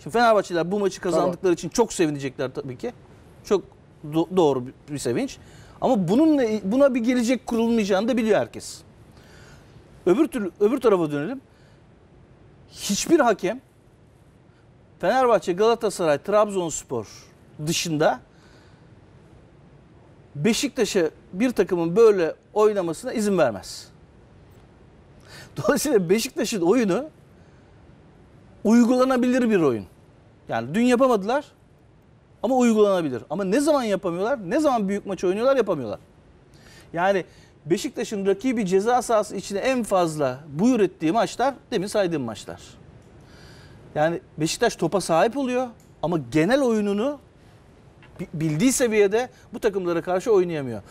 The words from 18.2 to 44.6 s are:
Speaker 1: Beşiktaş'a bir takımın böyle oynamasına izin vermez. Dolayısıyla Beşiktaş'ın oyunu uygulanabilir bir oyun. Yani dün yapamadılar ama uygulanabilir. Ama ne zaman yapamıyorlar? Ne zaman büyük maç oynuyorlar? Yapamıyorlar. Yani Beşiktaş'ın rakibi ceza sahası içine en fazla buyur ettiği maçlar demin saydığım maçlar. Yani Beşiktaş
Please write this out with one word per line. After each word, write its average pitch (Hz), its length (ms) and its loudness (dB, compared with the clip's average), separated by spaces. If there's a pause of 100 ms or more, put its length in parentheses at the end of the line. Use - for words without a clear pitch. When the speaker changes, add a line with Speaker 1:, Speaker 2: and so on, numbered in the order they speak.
Speaker 1:
Beşiktaş'a 202 720 0 (240)
bir 233 180 0
takımın 170 440 0
böyle 202 400 4 (180)
oynamasına 208 600 0
izin 208 240 0
vermez. 113 500 -2 (1700)
Dolayısıyla 240 520 0
Beşiktaş'ın 226 520 -2
oyunu 214 440 2 (1600)
uygulanabilir 247 840 4
bir 208 100 2
oyun. 120 260 0 (640)
Yani 123 260 -4
dün 226 60 2
yapamadılar 247 640 2 (960)
ama 262 120 0
uygulanabilir. 196 760 2
Ama 185 140 -4
ne 196 160 0
zaman 285 240 2
yapamıyorlar? 196 560 -4 (100)
Ne 269 100 0
zaman 247 300 0
büyük 202 160 -4
maç 196 180 -8
oynuyorlar? 220 340 0
Yapamıyorlar. 151 420 -4 (920)
Yani 185 320 0 (400)
Beşiktaş'ın 202 600 -4
rakibi 214 400 0
ceza 208 360 2
sahası 214 340 -2
içine 196 240 -8
en 254 240 0
fazla 151 640 -2
buyur 208 320 2
ettiği 165 320 0
maçlar 233 420 0 (180)
demin 202 160 -2
saydığım 175 340 -2
maçlar. 101 400 -12 (1300)
Yani 160 240 0 (180)
Beşiktaş 165 380 -2